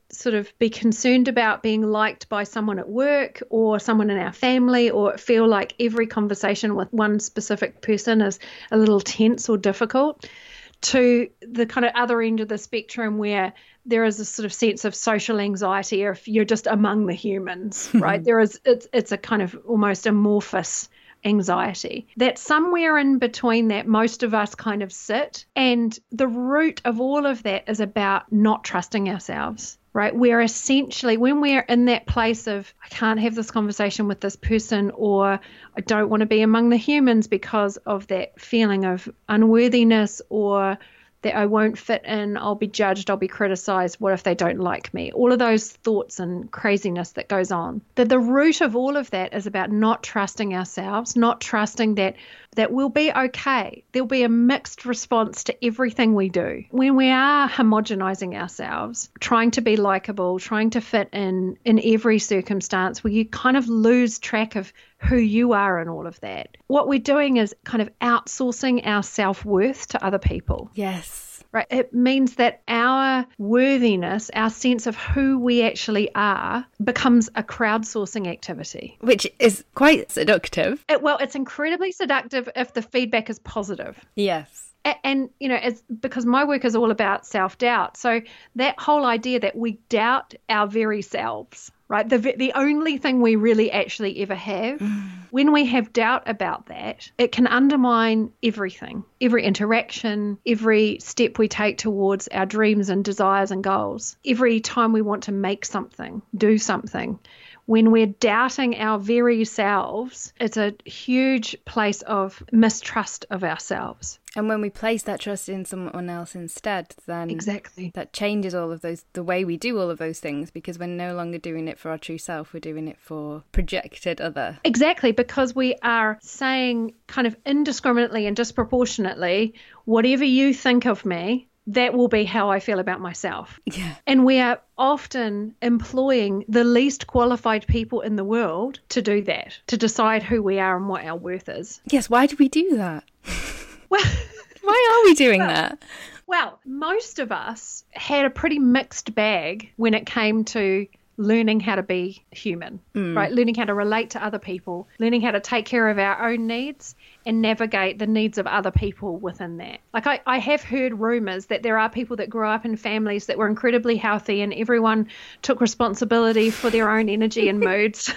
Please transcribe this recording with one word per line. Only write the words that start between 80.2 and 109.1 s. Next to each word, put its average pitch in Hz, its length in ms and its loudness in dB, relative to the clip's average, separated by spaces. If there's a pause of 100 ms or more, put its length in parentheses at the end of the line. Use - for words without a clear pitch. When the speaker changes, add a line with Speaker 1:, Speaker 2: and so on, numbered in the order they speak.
Speaker 1:
It, 311 140 2
well, 294 160 2
it's 269 160 -4
incredibly 320 580 -4
seductive 254 640 -4
if 247 180 -4
the 233 80 -4
feedback 233 480 -2
is 214 80 -10
positive. - 600 -8 (160)
Speaker 2:
Yes. 180 560 -4 (140)
Speaker 1:
A-, 285 100 0 (120)
and, 269 240 -2 (100)
you 277 80 -4
know, 247 120 0
it's 240 220 -4 (180)
because 254 260 -6
my 254 180 2
work 285 200 0
is 226 120 0
all 226 140 2
about 208 360 -2
self-doubt. 208 720 -2
So 233 240 0 (360)
that 262 220 0
whole 294 260 2
idea 240 360 0
that 202 160 -2
we 226 220 -4 (100)
doubt 233 460 0 (140)
our 208 180 2
very 214 360 -2
selves, - 680 -8 (160)
right? 214 200 0
The 247 100 4
v-, 226 180 -2
the 262 180 -2
only 294 440 0
thing 262 220 0
we 226 160 6
really 220 360 4
actually 202 500 -4
ever 196 120 -4
have, 220 460 -6
Speaker 2:
Mm. 202 280 -6 (220)
Speaker 1:
when 285 220 4
we 294 140 4
have 240 260 0
doubt 233 360 0
about 196 380 -6
that, - 520 -12
it 240 140 2
can 247 160 4
undermine 240 800 4 (120)
everything, 208 640 -4 (160)
every 240 240 4
interaction, 208 1000 -2
every 214 540 2
step - 380 -2
we 220 100 4
take 208 300 -2
towards 196 500 -2
our 190 180 -2
dreams 214 420 2
and 196 160 0
desires 196 460 0
and 190 140 -4
goals. 202 600 -4
Every 240 360 2
time 226 320 0
we 220 100 4
want 208 220 -4
to 208 80 -6
make 196 320 -4
something, - 580 -10 (140)
do 214 220 4
something, - 600 -4 (480)
when 220 240 6
we're 226 160 6
doubting 240 680 0
our 214 200 -2
very 233 480 2